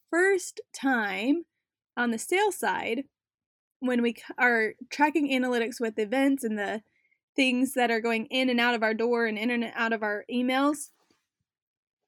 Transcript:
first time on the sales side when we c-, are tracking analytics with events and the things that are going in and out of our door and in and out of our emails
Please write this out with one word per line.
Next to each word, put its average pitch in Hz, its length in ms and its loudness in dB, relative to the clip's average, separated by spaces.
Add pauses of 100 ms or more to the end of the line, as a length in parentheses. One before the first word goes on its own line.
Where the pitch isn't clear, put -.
(100)
first 370 500 2 (120)
time 247 720 0 (520)
on 240 140 0
the 226 80 -2
sales 381 400 0
side 214 460 -2 (760)
when 247 220 0
we 240 120 0
c-, - 80 -16 (140)
are 233 380 2 (160)
tracking 285 400 2
analytics 247 500 0
with 226 180 -2
events 269 460 2
and 214 140 -2
the 202 240 -4 (520)
things 262 400 2
that 240 160 2
are 226 100 0
going 226 260 -2
in 262 240 0
and 240 100 2
out 240 140 2
of 220 80 -2
our 220 120 0
door 233 320 0
and 214 120 -2
in 233 120 -2
and 233 240 -2
out 226 180 -2
of 214 100 -4
our 208 280 -4
emails 262 600 0 (1160)